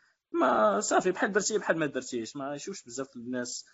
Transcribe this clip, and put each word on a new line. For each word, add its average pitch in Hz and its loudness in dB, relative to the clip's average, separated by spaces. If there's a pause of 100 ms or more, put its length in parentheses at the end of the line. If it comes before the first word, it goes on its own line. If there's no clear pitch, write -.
(320)
ما 214 4
صافي، - 2
بحال 214 0
درتيه 202 2
بحال 196 2
ما 156 2
درتيهش، 127 -4
ما 143 -6
يشوفش 202 -10
بزاف 123 -10
الناس، 123 -6